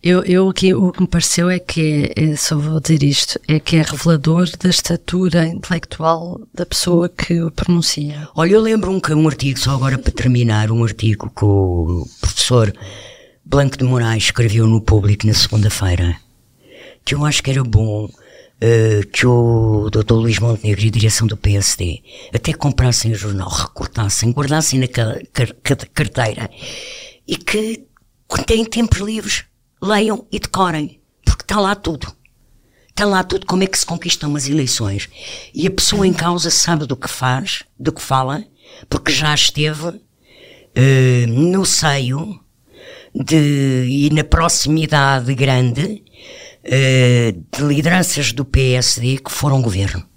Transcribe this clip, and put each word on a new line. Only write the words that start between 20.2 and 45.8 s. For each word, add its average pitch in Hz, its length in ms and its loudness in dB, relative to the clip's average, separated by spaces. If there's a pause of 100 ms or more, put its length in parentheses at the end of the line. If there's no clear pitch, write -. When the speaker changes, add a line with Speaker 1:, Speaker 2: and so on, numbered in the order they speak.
Speaker 2:
Montenegro 110 460 0
e 110 40 4
a - 20 2
direção 110 360 2
do 107 120 -2
P 101 180 2
S - 220 -2
D - 240 -6 (280)
até 151 220 -4
comprassem 120 580 0
o 110 40 -2
jornal, 98 340 -6
recortassem, - 840 -2
guardassem 143 480 0
na 127 60 0
ca-, 113 320 -4 (140)
car-, - 300 -2
car-, - 320 -2
carteira 110 560 -4 (760)
e - 120 -6
que, 220 480 -4 (420)
quando - 160 -4
têm 226 220 2
tempos 226 320 0
livres, 208 460 -6 (380)
leiam 208 500 0
e 214 60 -6
decorem, 160 600 -2 (280)
porque - 160 0
está 208 180 -2
lá 196 140 0
tudo. 170 360 -8 (800)
Está - 160 -4
lá 190 180 2
tudo 185 220 -4
como 185 200 0
é - 20 0
que 190 120 -4
se - 60 -2
conquistam 170 460 -4
umas 143 180 -4
eleições. 123 600 -2 (420)
E 156 140 -2
a 185 40 2
pessoa 196 360 0
em 180 80 4
causa 165 360 -2
sabe 151 360 0
do 127 100 -4
que - 140 -10
faz, - 540 -4 (140)
do - 140 -2
que - 80 -16
fala, 135 420 -2 (460)
porque 147 240 -4
já 147 220 0
esteve, 151 680 -2 (720)
eh, 127 540 4
no 175 380 2
seio 143 760 -2 (760)
de, 139 720 2
e 139 240 2
na 151 140 2
proximidade 147 1120 2
grande, 127 680 0 (640)